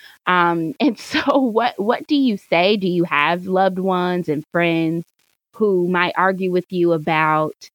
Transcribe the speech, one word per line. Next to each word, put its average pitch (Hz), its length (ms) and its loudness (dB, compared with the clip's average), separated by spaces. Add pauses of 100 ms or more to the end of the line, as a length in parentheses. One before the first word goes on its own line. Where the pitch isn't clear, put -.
(260)
Um, 170 520 0
<laughs> - 40 -6
and 240 180 0
so - 400 0
what, 233 400 0
what 214 280 -2
do 302 80 0
you 262 200 2
say? 185 400 2
Do 190 120 -2
you 175 180 0
have 165 420 0
loved 190 320 0
ones 180 480 -2
and 151 240 -4
friends 165 540 0 (500)
who 190 320 0
might 180 300 0
argue 185 340 0
with 180 200 -2
you 170 220 2
about 156 600 0 (220)